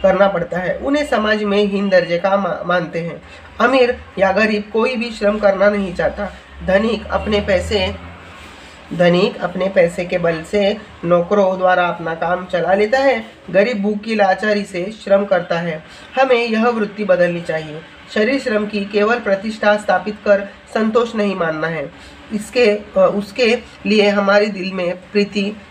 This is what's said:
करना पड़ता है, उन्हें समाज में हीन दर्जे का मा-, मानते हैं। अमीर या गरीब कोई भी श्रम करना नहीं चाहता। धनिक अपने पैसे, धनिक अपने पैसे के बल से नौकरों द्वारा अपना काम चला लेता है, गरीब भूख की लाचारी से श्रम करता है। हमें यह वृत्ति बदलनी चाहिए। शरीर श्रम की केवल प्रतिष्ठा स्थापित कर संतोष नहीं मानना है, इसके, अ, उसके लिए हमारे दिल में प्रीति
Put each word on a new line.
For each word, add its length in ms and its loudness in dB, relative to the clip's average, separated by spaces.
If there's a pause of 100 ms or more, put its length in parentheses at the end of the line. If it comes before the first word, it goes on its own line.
करना 240 4
पड़ता 320 -4
है, 180 -4
उन्हें 300 -2
समाज 360 0
में 220 0
हीन 240 -2
दर्जे 280 2
का 200 2
मा-, 280 -4
मानते 340 -2
हैं। 220 -10 (380)
अमीर 400 2 (200)
या 120 4
गरीब 420 0
कोई 220 0
भी 160 -4
श्रम 280 0
करना 300 4
नहीं 240 -2
चाहता। 360 -4 (360)
धनिक 420 0
अपने 340 -2
पैसे, 540 -2 (960)
धनिक 440 2
अपने 320 -4
पैसे 360 2
के 120 -4
बल 260 0
से 340 0 (280)
नौकरों 520 2
द्वारा 300 2
अपना 280 -6
काम 300 -2
चला 280 0
लेता 260 2
है, 260 2 (240)
गरीब 320 2
भूख 200 -2
की 140 -4
लाचारी 480 2
से 280 -8 (120)
श्रम 220 2
करता 340 0
है। 240 -6 (380)
हमें 260 2
यह 200 2
वृत्ति 360 -2
बदलनी 380 2
चाहिए। 400 -8 (320)
शरीर 260 0
श्रम 280 -2
की 180 -4
केवल 340 0
प्रतिष्ठा 580 0
स्थापित 380 -2 (100)
कर 220 2 (260)
संतोष 420 0
नहीं 200 0
मानना 320 -4
है, 240 -6 (420)
इसके, 360 0
अ, 460 2
उसके 440 0 (260)
लिए 240 4
हमारे 360 4
दिल 280 -6
में 240 -4
प्रीति 600 -2 (140)